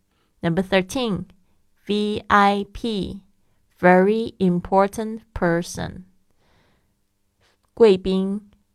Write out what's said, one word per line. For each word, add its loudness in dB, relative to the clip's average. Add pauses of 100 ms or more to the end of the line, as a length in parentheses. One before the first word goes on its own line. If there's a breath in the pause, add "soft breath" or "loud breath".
(420)
Number 0
thirteen, -2 (580)
V -4
I 2
P, -6 (580)
very 4
important -2 (120)
person, -4 (1700)
贵 6
宾 -4 (240)